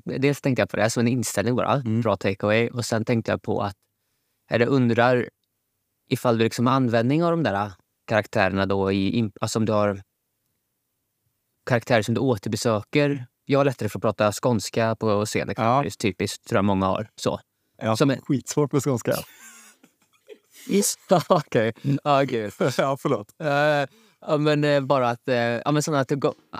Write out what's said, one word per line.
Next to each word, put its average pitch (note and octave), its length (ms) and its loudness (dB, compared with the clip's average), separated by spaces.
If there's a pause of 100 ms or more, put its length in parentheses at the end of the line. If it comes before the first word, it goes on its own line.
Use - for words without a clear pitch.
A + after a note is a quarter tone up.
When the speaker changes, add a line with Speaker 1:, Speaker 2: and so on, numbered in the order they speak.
Speaker 1:
dels C#3 360 -2
tänkte B2 220 0
jag G2 80 0
på - 60 -6
det G2+ 60 2
här A2 60 2
som B2 120 -2
en A#2 80 2
inställning A#2 480 -2
bara. G2 160 0
Speaker 2:
Mm. A#2 280 -2
Speaker 1:
Bra A2 160 0
takeaway. G#2+ 540 0
Och A#2+ 140 -6
sen A2 200 -2
tänkte A#2 280 -2
jag G2 100 -4
på - 200 -4
att, G2+ 140 -6 (760)
eller A#2 160 2
undrar B2 600 2 (800)
ifall A#2+ 300 0
du A2+ 60 4
liksom A#2 220 0
har B2+ 80 2
användning B2+ 500 2
av E3+ 60 2
de E3+ 120 -2
där G2+ 300 -2 (340)
karaktärerna G2 600 0
då G2 260 0
i G2 180 0 (120)
imp-, G#2+ 180 -6
alltså A2 180 -4
om A2+ 80 0
du A2 60 0
har G#2 300 0 (1600)
karaktärer A#2+ 360 2
som A2+ 120 -2
du G#2+ 60 -2
återbesöker. B2 1040 -2 (180)
Jag C#3 140 0
har C#3 60 4
lättare B2 240 -2
för - 100 -8
att - 40 -12
prata G#2+ 300 2
skånska A2+ 640 -2
på G#2+ 300 0
scen, - 300 -4
Speaker 2:
Ja. B2 280 0 (140)
Speaker 1:
typiskt, - 500 -4
tror A#2 80 0
jag G2 80 2
många F#2+ 220 2
har. F#2+ 300 -2
Så. - 240 -4 (380)
Speaker 2:
Jag - 100 -4
har A2 80 0
Speaker 1:
Som C#3 140 2
en B2 120 -2
Speaker 2:
skitsvårt C#3+ 500 -2
med C#3+ 100 0
skånska. B2+ 300 -2 (720)
Speaker 1:
<laughs> - 800 -20
Just, - 340 0 (280)
okej. B2 440 2 (320)
Ja, C#3+ 180 4
gud. A#2 340 -2
Speaker 2:
<laughs> C#3+ 220 -2
Ja, C#3 180 0
förlåt. A#2+ 420 -4
Speaker 1:
Eh, D#3 100 -4 (720)
ja, - 180 -2
men, D3 260 2
eh, C#3+ 160 4
bara C3 300 2
att, - 180 -6
eh, B2+ 80 0
ja, A#2 360 -2
men D3 100 0
såna D3 180 -2
att C3 80 -2
det D3 80 -2
gå-, C#3 180 -2 (260)